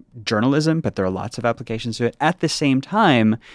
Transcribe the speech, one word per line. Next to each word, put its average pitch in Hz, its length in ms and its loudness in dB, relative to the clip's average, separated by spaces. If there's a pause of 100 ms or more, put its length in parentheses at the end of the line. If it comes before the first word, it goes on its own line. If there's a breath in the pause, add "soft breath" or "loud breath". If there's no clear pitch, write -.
(240)
journalism, 143 560 0
but 104 160 -4
there 98 80 -2
are 92 60 0
lots 95 260 -8
of 117 80 -6
applications 117 540 -6
to 120 80 0
it. 113 120 -4
At 156 220 0
the 160 80 0
same 135 320 0
time, 131 560 2 (180 loud breath)